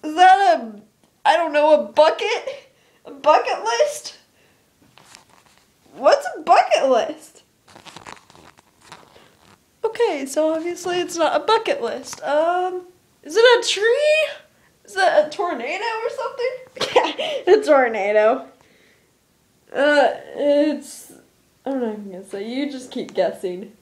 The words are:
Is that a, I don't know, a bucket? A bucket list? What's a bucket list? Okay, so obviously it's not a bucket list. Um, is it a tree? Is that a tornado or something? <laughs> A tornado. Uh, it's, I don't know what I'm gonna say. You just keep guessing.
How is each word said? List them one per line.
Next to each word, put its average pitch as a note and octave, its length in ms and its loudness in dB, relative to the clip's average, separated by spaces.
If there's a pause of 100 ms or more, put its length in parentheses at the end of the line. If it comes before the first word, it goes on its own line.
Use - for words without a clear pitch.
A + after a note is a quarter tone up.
Is D#4 120 -8
that F#4 440 6
a, A3 220 -16 (420)
I G#3 140 2
don't E4 160 -2
know, D4+ 200 4
a - 100 2
bucket? - 880 0 (340)
A - 60 -20
bucket D#4+ 520 0
list? A#4+ 540 -4 (1800)
What's D#4 320 2 (100)
a F#4 60 -14
bucket - 480 2
list? - 540 -4 (2500)
Okay, D4 400 -2
so D#4 300 0
obviously F4 440 -6
it's F4 160 -6
not D#4+ 240 0
a - 60 -8
bucket A4 340 0
list. A#3 440 -10
Um, F4+ 640 -2 (340)
is D#4 160 -6
it A4+ 60 6
a A#4+ 260 8
tree? C#5+ 580 2 (580)
Is G#4 100 -16
that E4 320 2
a - 20 -12
tornado F4 540 -6
or A4+ 260 -4
something? B4+ 480 -8 (880)
<laughs> - 20 0
A F#4+ 160 6
tornado. A3+ 840 2 (1200)
Uh, C#4+ 380 2 (260)
it's, D4 760 -2 (540)
I B3+ 40 -8
don't C4+ 100 -4
know A#3+ 80 -4
what G#3+ 80 -8
I'm G3+ 160 -14
gonna F#3 140 -16
say. G3+ 240 -12
You C#4 200 -6
just C4 220 -14
keep - 220 -10
guessing. F#3 580 -4 (100)